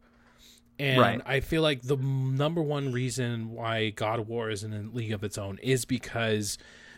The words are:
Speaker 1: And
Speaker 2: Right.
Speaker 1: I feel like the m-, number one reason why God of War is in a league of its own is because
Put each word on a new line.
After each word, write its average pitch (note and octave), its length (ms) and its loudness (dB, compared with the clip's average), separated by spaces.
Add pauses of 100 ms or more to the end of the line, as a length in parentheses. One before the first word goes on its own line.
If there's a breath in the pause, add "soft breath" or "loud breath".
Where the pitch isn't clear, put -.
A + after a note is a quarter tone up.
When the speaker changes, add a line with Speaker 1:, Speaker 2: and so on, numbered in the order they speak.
(800 soft breath)
Speaker 1:
And C3+ 200 4
Speaker 2:
Right. A2+ 260 6
Speaker 1:
I C3+ 160 0
feel E3 200 2
like D3 220 2
the C3+ 120 0
m-, C3 400 0
number D#3 260 2
one C#3+ 300 0
reason A#2+ 600 -2
why A2+ 400 0
God A2 280 0
of G#2+ 80 -4
War A2+ 220 -4
is G#2 140 -4
in G#2+ 100 -6
a G#2+ 80 -4
league A2 300 -4
of G#2 120 -4
its G2+ 140 -4
own G2 240 -6
is B2+ 240 2
because A2 720 -2 (400 loud breath)